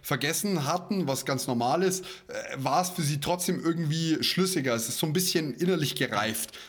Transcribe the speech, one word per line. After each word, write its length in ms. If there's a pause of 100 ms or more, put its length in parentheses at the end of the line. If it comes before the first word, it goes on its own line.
vergessen 640
hatten, 400
was 180
ganz 220
normal 340
ist, 240 (220)
äh, 60 (240)
war 260
es 80
für 100
sie 180
trotzdem 400
irgendwie 640
schlüssiger. 520
Es 120
ist 120
so 80
ein 60
bisschen 420
innerlich 400
gereift. 560 (180)